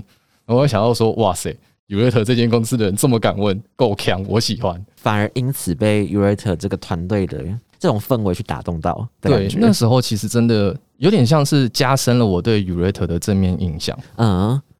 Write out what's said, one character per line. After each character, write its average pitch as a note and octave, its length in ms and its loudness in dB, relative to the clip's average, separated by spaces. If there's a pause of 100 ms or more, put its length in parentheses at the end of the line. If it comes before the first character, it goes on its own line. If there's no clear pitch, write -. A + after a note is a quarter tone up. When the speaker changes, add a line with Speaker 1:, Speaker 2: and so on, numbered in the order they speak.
(460)
Speaker 1:
然 A2+ 80 -2
后 B2 80 4
我 D3 60 4
想 G#2+ 160 2
到 A#2+ 100 2
说， A2+ 200 2
哇 G2+ 200 2
塞， F2 220 -6 (320)
Yourator A2 380 2
这 B2 100 0
间 A#2 140 2
公 A#2 160 2
司 C3 100 -4
的 A2+ 80 0
人 G2 140 0
这 D3+ 100 2
么 A#2+ 100 4
敢 G2+ 200 0
问， G2+ 260 -2 (140)
够 A2 180 2
呛， F#2 320 -2
我 G2+ 100 0
喜 A#2 220 -2
欢。 F#2+ 260 -4 (120)
Speaker 2:
反 A2 180 -2
而 G#2 200 0
因 B2+ 180 -2
此 F2+ 200 -4
被 G#2 360 0
Yourator G2+ 480 0
这 G2 100 -6
个 F#2+ 80 -4
团 F2+ 320 -6
队 G2 180 0
的 C#2 160 -8 (380)
这 F#3 80 0
种 A#2 100 2
氛 A2+ 260 -2
围 F#2+ 100 0
去 A2 100 -6
打 - 180 -8
动 E2 200 -6
到 F2 260 -4 (140)
的 G2 80 0
感 G2+ 180 2
觉。 - 80 -4
Speaker 1:
对， G3+ 60 0
那 A3+ 100 4
时 A#2+ 140 2
候 B2 160 4
其 A2 160 -4
实 G#2+ 100 -6
真 A#2 180 2
的 G#2+ 320 2 (200)
有 C3 120 2
点 D#3+ 160 4
像 D3 200 4
是 C#3 240 2
加 C3+ 260 0
深 B2 220 2
了 A#2+ 80 2
我 F2+ 160 2
对 G#2+ 240 0
Yourator F2+ 420 -2
的 E2+ 100 -2
正 G2 200 0
面 F#2 240 0
印 D#2+ 180 -4
象。 - 180 -6 (200)
Speaker 2:
嗯， A2 440 0 (180)